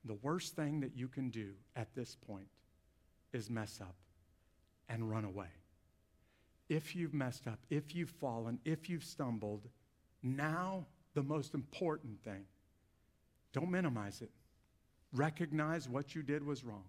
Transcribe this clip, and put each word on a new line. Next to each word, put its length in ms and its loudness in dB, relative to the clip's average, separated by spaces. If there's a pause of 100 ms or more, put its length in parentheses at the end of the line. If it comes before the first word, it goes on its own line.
The 100 -4
worst 420 0
thing 240 2
that 160 -2
you 120 -2
can 220 0
do 220 -4 (240)
at 180 -4
this 200 -4
point 340 -10 (840)
is 180 -4
mess 300 -2
up 160 -10 (920)
and 220 0
run 140 2
away. 240 -4 (1200)
If 260 0
you've 200 0
messed 320 0
up, 120 -4 (120)
if 240 0
you've 160 0
fallen, 540 0
if 240 0
you've 160 -2
stumbled, 640 -2 (540)
now 640 2 (280)
the 80 4
most 320 0
important 680 0
thing, 220 -6 (1080)
don't 180 2
minimize 520 2
it. 80 -10 (800)
Recognize 760 4
what 260 -2
you 80 -2
did 200 2
was 220 0
wrong. 240 -8